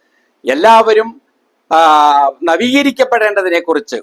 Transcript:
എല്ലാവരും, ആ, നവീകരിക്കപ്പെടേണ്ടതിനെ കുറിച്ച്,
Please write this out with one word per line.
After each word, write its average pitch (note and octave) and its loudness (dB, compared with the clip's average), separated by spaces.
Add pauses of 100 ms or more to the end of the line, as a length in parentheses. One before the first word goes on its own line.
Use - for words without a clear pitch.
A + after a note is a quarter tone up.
(440)
എല്ലാവരും, A3+ 0 (500)
ആ, D#3+ 2 (640)
നവീകരിക്കപ്പെടേണ്ടതിനെ G#3+ -2
കുറിച്ച്, D3+ -6